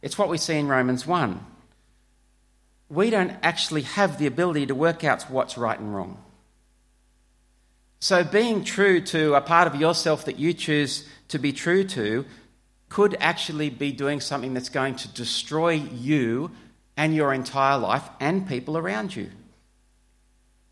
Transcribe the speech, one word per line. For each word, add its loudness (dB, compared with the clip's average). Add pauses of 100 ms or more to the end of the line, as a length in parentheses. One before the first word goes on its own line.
It's -8
what 2
we -2
see -2
in 0
Romans 2
one. 0 (1400)
We 2
don't 2 (100)
actually 0
have 0
the 0
ability 0
to -2
work 0
out 0
what's -4
right -2
and -8
wrong. -8 (1800)
So 4
being 2
true 4
to 2
a 8
part 6
of -2
yourself 2
that -6
you 2
choose -2 (220)
to -4
be -2
true 2
to -2 (640)
could 2
actually -2
be -4
doing -2
something -6
that's -6
going -2
to -12
destroy -2
you 0 (440)
and 2
your 2
entire 2
life 0 (120)
and 0
people -4
around -6
you. -8 (1400)